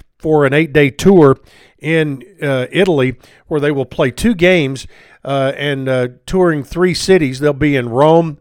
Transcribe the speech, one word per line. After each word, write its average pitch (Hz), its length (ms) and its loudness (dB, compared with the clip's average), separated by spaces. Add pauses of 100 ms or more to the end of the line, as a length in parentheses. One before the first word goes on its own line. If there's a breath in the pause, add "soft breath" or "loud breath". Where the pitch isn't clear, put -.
(180 soft breath)
for 156 260 0
an 131 80 0
eight-day 147 380 2
tour 160 480 4 (400 soft breath)
in, 151 440 -4 (200)
uh, 131 280 -4
Italy, 143 440 0 (320 soft breath)
where 156 140 -4
they 147 100 0
will 135 160 -4
play 143 240 -2
two 220 240 -2
games, 165 520 0 (380 soft breath)
uh, 139 320 -2
and, 139 320 -6
uh, 127 200 -2 (180)
touring 170 360 0
three 180 300 -2
cities. 151 480 0
They'll 147 140 0
be 143 220 0
in 120 120 -2
Rome, 156 520 2